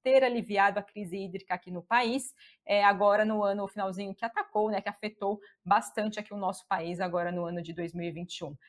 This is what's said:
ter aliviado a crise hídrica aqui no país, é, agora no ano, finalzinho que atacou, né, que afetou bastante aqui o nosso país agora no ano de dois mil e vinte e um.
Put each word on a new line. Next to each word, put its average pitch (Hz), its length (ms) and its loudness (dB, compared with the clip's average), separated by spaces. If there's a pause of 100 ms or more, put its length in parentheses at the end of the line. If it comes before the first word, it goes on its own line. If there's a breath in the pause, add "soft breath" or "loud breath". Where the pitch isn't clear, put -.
ter 262 200 6
aliviado 208 560 2
a 202 40 -6
crise 196 340 -10
hídrica 185 380 -6
aqui 175 160 -10
no 175 120 -8
país, 240 520 0 (320 soft breath)
é, 202 180 2
agora 202 400 6
no 214 180 0
ano, 202 240 0
finalzinho 196 480 -6
que - 100 -8
atacou, 220 460 -2
né, 196 120 -2
que 208 80 -4
afetou 208 500 -6 (240 loud breath)
bastante 214 560 0
aqui 208 140 -12
o 208 40 -8
nosso 185 300 -6
país 175 320 -4
agora 175 320 -2
no 175 140 -4
ano 170 160 -6
de 165 100 -10
dois 170 220 -6
mil 170 120 -6
e 165 60 -6
vinte 175 260 -10
e 175 60 -8
um. 147 100 -10 (140 soft breath)